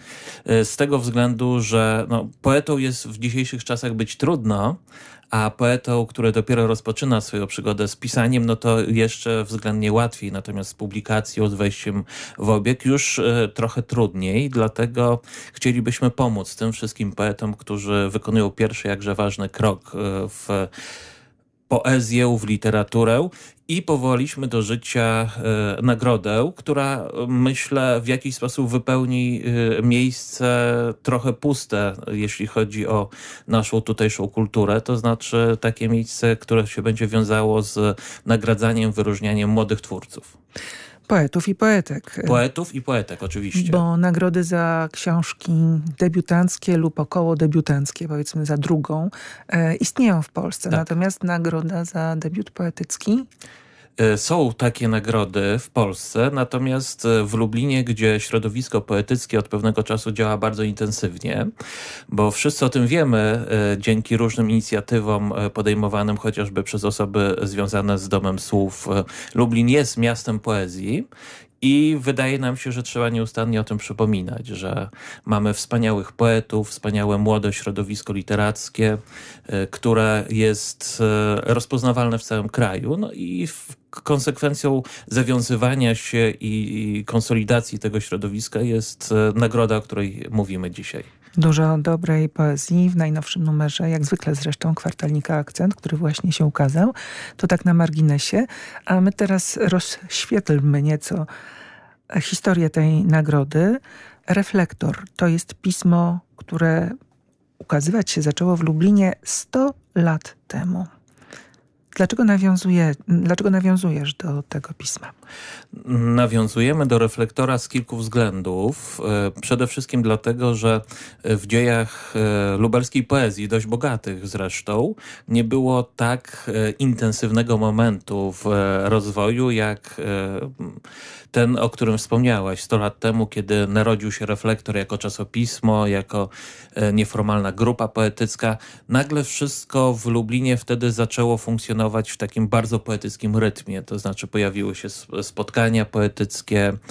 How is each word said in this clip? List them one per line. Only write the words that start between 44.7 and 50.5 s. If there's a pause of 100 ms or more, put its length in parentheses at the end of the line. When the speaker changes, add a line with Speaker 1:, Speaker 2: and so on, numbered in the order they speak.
Speaker 2:
książki (480)
debiutanckie
lub
około
debiutanckie,
powiedzmy
za
drugą, (380)
e,
istnieją
w
Polsce.